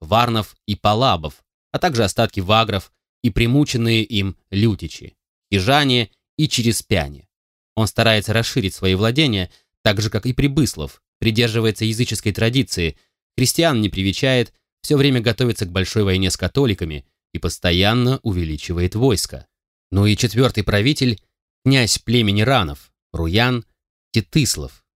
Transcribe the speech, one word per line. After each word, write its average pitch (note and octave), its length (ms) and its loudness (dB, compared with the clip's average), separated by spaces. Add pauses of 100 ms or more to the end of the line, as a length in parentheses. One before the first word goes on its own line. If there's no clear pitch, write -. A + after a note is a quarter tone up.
варнов A2+ 560 0 (100)
и G#2 80 -4
палабов, G#2 680 -2 (260)
а - 80 -6
также C3+ 260 0
остатки G#2 360 -2
вагров G#2 520 0 (300)
и A#2+ 80 0
примученные A#2 720 2
им G2 340 -4 (140)
лютичи, G2 680 -2 (340)
хижане B2 600 2 (260)
и - 120 0
череспяне. E2+ 800 -2 (480)
Он A2 100 2
старается A2 460 0
расширить G#2 420 -2
свои F#2+ 220 0
владения – A2 540 0 (340)
так G2+ 180 0
же, G#2+ 80 -2
как A2 160 -4
и B2+ 60 -2
Прибыслов, C3+ 680 -2 (180)
придерживается A2+ 680 0
языческой A2+ 480 -2
традиции, A2+ 680 -2 (380)
христиан C#3 440 2
не G#2 80 0
привечает, G2 640 -2 (300)
все D3+ 160 2
время C3+ 220 2
готовится A2+ 440 -2
к F2+ 80 -8
большой F#2+ 300 -2
войне F#2+ 280 0
с - 60 -4
католиками F#2 680 -2 (260)
и D#2+ 60 -8
постоянно G#2 840 0
увеличивает F2 760 -4
войско. G#2+ 500 -2 (440)
Ну G2 140 2
и G#2 120 4
четвертый A2+ 480 0
правитель – A#2 580 0 (420)
князь C3 340 2
племени G#2+ 440 0
ранов, G#2+ 500 -2 (200)
руян, A2 520 0 (460)
Тетыслав. - 720 -2 (120)